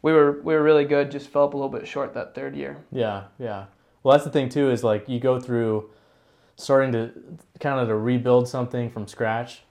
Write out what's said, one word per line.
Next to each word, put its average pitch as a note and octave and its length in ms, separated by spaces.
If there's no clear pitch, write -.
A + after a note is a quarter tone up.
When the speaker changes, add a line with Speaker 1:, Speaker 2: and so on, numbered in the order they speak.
Speaker 1:
we D#3 100
were, D3 300
we D#3 120
were D#3 80
really D3+ 220
good, C#3+ 260
just C#3+ 200
fell C#3+ 160
up C#3+ 80
a C#3 40
little C#3 140
bit - 160
short - 280
that - 200
third C#3 180
year. C#3+ 380
Speaker 2:
Yeah, G#2+ 320
yeah. G#2 260
Well, C3 100
that's D3 120
the D3+ 40
thing C3+ 200
too, C#3 220
is, A2+ 120
like, G#2+ 240
you A#2+ 140
go B2+ 180
through A#2 500
starting C3+ 340
to A#2 200
kind C3+ 180
of A#2+ 80
to A2 80
rebuild B2 540
something B2 400
from G#2+ 180
scratch A#2 640